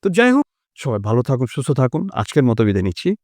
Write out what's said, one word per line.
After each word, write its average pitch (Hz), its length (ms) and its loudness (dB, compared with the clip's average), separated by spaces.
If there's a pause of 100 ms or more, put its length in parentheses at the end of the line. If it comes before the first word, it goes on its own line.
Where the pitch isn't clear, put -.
তো - 60 2
যাই 233 220 4
হোক, 285 140 2 (320)
সবাই 110 220 -4
ভালো 110 220 0
থাকুন, 127 240 -2
সুস্থ - 260 -6
থাকুন। 131 300 0 (100)
আজকের - 320 0
মতো 117 200 2
বিদায় 98 200 0
নিচ্ছি। 92 240 -4 (160)